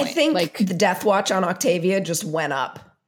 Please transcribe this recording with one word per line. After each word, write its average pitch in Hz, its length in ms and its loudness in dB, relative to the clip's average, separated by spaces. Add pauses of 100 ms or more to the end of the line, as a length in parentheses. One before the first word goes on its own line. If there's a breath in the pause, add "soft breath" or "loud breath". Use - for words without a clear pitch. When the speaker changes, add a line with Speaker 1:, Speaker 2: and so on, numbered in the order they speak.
Speaker 1:
point. - 120 -4
Speaker 2:
think 311 180 4
Speaker 1:
Like, 165 260 -2
Speaker 2:
the 190 140 0
Death 180 300 0
Watch 202 260 2
on 190 140 2
Octavia 180 560 0
just 165 240 -4
went 151 300 -2
up, 135 260 -4 (280)